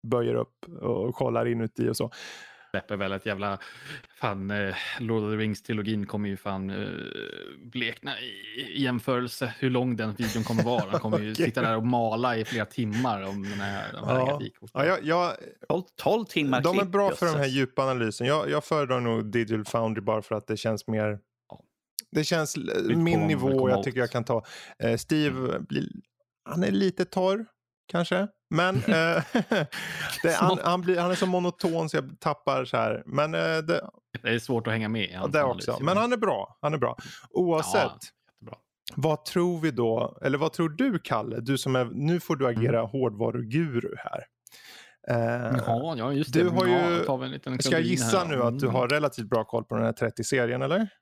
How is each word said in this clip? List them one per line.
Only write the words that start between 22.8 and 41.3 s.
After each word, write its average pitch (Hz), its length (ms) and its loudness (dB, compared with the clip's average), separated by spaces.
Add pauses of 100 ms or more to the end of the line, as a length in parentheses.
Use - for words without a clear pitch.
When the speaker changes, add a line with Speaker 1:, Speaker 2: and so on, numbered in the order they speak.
Speaker 2:
Lite - 160 4
Speaker 1:
min 165 140 4
Speaker 2:
kommer 160 140 4
Speaker 1:
nivå 135 200 2 (100)
Speaker 2:
komma 131 120 4
Speaker 1:
jag 127 100 4
Speaker 2:
åt. - 60 -2
Speaker 1:
tycker 127 140 -2
jag 120 120 0
kan 120 120 0
ta. 113 200 0 (360)
Eh, 117 180 2
Steve 135 520 0
Speaker 2:
Mm. - 160 -2
Speaker 1:
blir, - 240 -2 (600)
han 165 140 0
är 202 80 2
lite 185 340 2
torr, 196 400 0 (460)
kanske. 180 360 0 (220)
Men, 180 260 4
Speaker 2:
<laughs> - 0 -
Speaker 1:
eh, 120 80 0
<laughs> 165 400 4 (1000)
det, 165 120 4
han, 180 140 4
Speaker 2:
Smått. - 140 2
Speaker 1:
han 180 180 2
blir, 175 180 2
han 175 120 2
är 180 40 2
så 185 100 0
monoton 175 640 0
så - 80 0
jag 139 220 -6
tappar 135 460 0
så 120 120 -2
här. 113 280 0
Men, 151 300 0
eh, 165 40 2 (180)
det 160 320 -2 (320)
Speaker 2:
Det - 80 -2
är 117 100 2
svårt 117 280 -2
att 113 60 2
hänga 110 160 0
med 113 200 0
i - 40 -8
Speaker 1:
Ja, 90 60 -8
Speaker 2:
hans 139 140 -2
Speaker 1:
det 151 100 4
Speaker 2:
analys 117 240 0
Speaker 1:
också. - 140 -2
Speaker 2:
ibland. 139 40 -2 (100)
Speaker 1:
Men 208 60 2
han 240 120 0
är 240 40 -2
bra. 151 440 -2
Han 151 120 0
är 156 40 -2
bra. - 200 0 (320)
Oavsett. 165 520 2
Speaker 2:
Ja, 113 160 0 (360)
jättebra. - 240 -18 (380)
Speaker 1:
Vad 151 300 0
tror 175 360 0
vi 156 100 2
då? 117 500 0
Eller 139 160 2
vad 151 160 0
tror 165 160 0
du, 196 300 0
Kalle? 113 400 -2